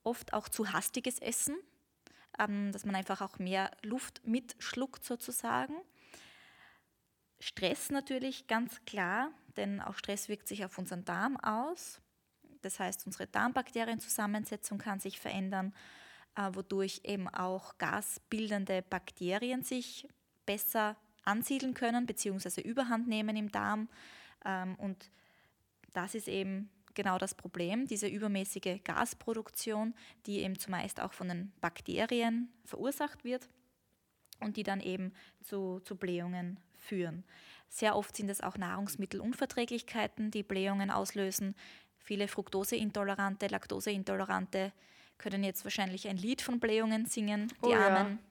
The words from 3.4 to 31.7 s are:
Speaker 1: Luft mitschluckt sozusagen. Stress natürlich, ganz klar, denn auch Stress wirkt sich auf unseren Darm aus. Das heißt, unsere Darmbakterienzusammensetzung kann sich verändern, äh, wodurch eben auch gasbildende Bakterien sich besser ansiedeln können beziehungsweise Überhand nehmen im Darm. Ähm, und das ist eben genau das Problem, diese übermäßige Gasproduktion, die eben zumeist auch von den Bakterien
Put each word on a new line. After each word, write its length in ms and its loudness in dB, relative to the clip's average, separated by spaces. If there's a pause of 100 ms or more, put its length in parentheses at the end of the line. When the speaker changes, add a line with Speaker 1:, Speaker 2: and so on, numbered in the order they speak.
Speaker 1:
Luft 420 -4
mitschluckt 760 -2
sozusagen. 720 0 (1600)
Stress 520 0
natürlich, 560 -2
ganz 380 0
klar, 440 0 (260)
denn 260 -2
auch 160 -6
Stress 320 -4
wirkt 180 -6
sich 180 -4
auf 140 -10
unseren 260 -6
Darm 320 0
aus. 640 -2 (600)
Das 180 -4
heißt, 260 -2
unsere 220 -6
Darmbakterienzusammensetzung 1500 0
kann 220 -2
sich 200 -6
verändern, 540 -2 (600)
äh, 180 0
wodurch 500 0
eben 240 0
auch 500 -2
gasbildende 1040 0
Bakterien 840 0
sich 440 -4 (380)
besser 500 2 (280)
ansiedeln 500 2
können 320 2
beziehungsweise 560 -2
Überhand 460 2
nehmen 280 2
im 160 0
Darm. 380 0 (560)
Ähm, 300 0
und 360 -6 (840)
das 220 -2
ist 120 -6
eben 420 -2 (240)
genau 240 2
das 180 -2
Problem, 520 -2
diese 200 -2
übermäßige 760 -2
Gasproduktion, 1120 -2 (320)
die 140 0
eben 180 0
zumeist 420 -4
auch 140 -4
von 140 -4
den 340 -4
Bakterien 880 2 (160)